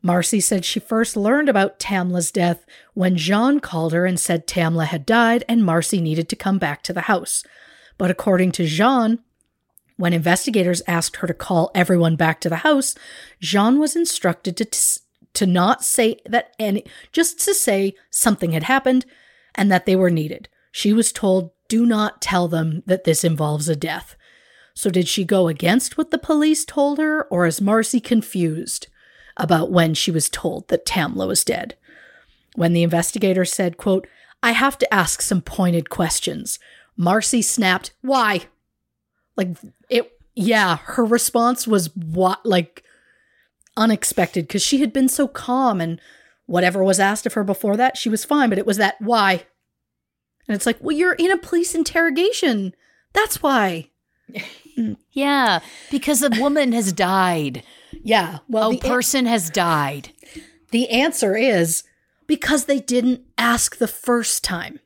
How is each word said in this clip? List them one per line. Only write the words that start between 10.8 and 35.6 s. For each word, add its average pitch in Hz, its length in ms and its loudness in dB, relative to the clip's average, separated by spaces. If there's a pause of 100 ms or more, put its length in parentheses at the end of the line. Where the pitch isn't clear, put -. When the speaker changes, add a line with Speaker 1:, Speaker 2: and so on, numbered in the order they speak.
Speaker 1:
asked 170 300 -2
her 180 100 -6
to 170 80 -4
call - 400 0
everyone 170 420 4
back 160 240 0
to - 80 -4
the 160 80 -2
house, 277 380 0 (460)
Jean 202 380 2
was 302 160 0
instructed 190 640 -2
to, 226 80 -2
to, - 360 -2 (340)
to 196 120 0
not 180 380 2
say - 400 0
that 226 340 -2
any, 208 280 -4 (260)
just 330 280 0
to 403 120 0
say 196 420 0 (140)
something 175 440 0
had 160 100 -2
happened 262 420 2 (500)
and 202 160 2
that 180 140 2
they 190 120 2
were 185 140 4
needed. 156 380 -4 (240)
She 208 220 2
was 226 180 2
told, 185 380 0 (180)
"Do 226 160 2
not 214 380 0
tell 180 260 0
them 165 380 -2
that 185 180 0
this 160 180 2
involves 151 460 0
a 156 80 0
death." - 400 -8 (560)
So - 160 -4
did 180 200 0
she 196 160 -2
go 185 240 2
against 175 500 0
what 311 120 -2
the 320 60 0
police 311 480 0
told 285 340 0
her, 311 260 -2
or 175 200 0
is 165 160 0
Marcy 220 400 2
confused 175 840 -2 (500)
about 165 340 0
when 165 220 4
she - 180 -2
was 160 200 0
told - 380 -6
that - 180 0
Tamla 175 420 -2
was 196 160 0
dead? - 320 -4 (760)
When 170 180 2
the 170 100 4
investigator 185 600 0
said, 175 320 -2
quote, 190 300 -2 (360)
"I 233 100 2
have 240 260 0
to - 160 0
ask 180 260 0
some - 220 0
pointed 175 480 0